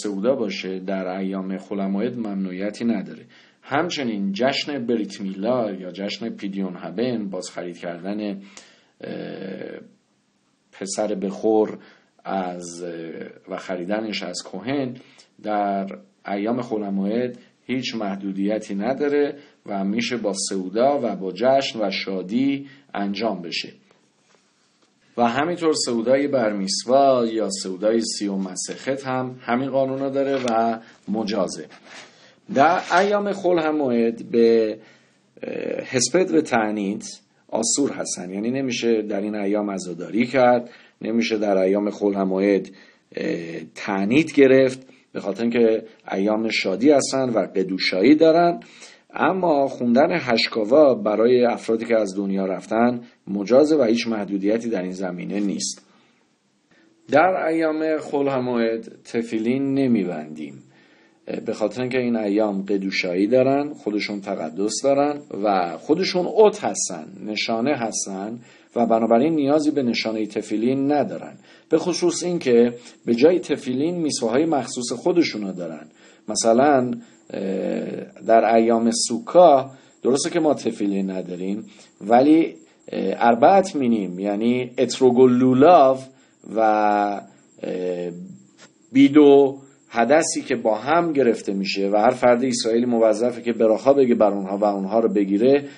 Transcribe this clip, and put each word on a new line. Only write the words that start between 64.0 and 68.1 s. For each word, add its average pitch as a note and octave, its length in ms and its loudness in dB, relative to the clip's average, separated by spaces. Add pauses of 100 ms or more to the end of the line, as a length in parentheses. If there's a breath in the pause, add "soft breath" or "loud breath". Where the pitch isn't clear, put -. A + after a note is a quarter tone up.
تقدس F#2+ 520 -4 (100)
دارن C#3+ 340 2 (260)
و F2 340 0
خودشون F3+ 480 0
اوت G#3 380 4
هستن، F#2+ 440 -6 (180)
نشانه A2+ 500 -2
هستن G#2+ 640 -6 (360 loud breath)